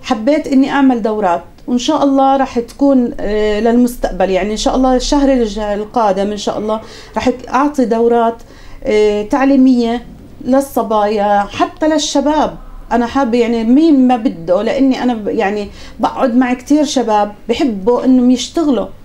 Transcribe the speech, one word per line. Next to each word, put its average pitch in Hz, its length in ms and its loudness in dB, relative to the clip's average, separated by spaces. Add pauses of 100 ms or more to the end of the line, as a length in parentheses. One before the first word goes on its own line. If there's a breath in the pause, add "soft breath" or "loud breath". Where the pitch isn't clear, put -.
حبيت 269 460 -2
إني 269 220 2
أعمل 262 320 2
دورات، 208 420 0 (240)
وإن 247 100 -2
شاء 285 260 0
الله 269 340 2
راح 262 220 -2
تكون، 254 600 0
آه، 208 400 -2
للمستقبل. 233 720 0
يعني 190 220 0
إن 220 60 -4
شاء - 180 -2
الله 262 200 2
الشهر 277 380 2
الج-، 220 260 0
القادم 208 720 -2
إن 208 60 -6
شاء 208 200 -4
الله 220 240 -4 (340 loud breath)
راح 214 140 -2
ك-، 240 200 -6
أعطي 277 360 0
دورات، 233 500 2 (480 loud breath)
آه، 214 400 0
تعليمية 254 840 2 (400)
للصبايا 214 920 0
حتى 302 480 -4
للشباب. 294 680 0 (340)
أنا 233 140 0
حابة 240 320 0
يعني 233 260 0
مين 262 440 4
ما 247 80 4
بده، 190 460 0
لأني 240 420 0
أنا 247 100 0
ب-، 214 140 -6
يعني 208 420 -2 (300 loud breath)
بقعد 226 360 -2
مع 254 180 2
كتير 294 300 0
شباب 214 480 0 (180)
بحبوا 233 560 0
إنهم 254 260 4
يشتغلوا 254 540 -2 (200)